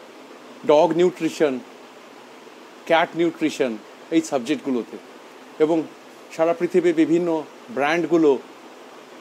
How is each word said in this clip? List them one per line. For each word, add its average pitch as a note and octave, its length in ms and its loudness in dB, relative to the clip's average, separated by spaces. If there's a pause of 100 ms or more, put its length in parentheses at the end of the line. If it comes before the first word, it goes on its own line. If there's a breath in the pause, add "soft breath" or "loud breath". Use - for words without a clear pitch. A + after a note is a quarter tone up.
(720)
ডগ D#3 180 6 (100)
নিউট্রিশন, D#3+ 540 0 (1400)
ক্যাট E3 200 2 (100)
নিউট্রিশন, D#3 520 -2 (440)
এই D#3+ 140 4
সাবজেক্টগুলোতে, B2 680 -4 (680)
এবং D#3+ 140 2 (580)
সারা E3 240 0
পৃথিবীর F3 420 0
বিভিন্ন E3+ 280 2 (460)
ব্র্যান্ডগুলো D#3 560 2 (880)